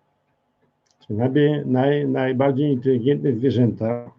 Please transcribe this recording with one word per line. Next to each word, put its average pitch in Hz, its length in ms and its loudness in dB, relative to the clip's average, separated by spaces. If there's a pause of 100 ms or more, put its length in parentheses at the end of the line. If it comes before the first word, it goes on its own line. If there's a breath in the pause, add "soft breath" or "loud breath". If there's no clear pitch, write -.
(1000)
Czy - 140 -12
naj-, 143 520 0
naj-, 139 420 0
najbardziej 135 640 0
inteligentne 131 640 0
zwierzęta 120 840 0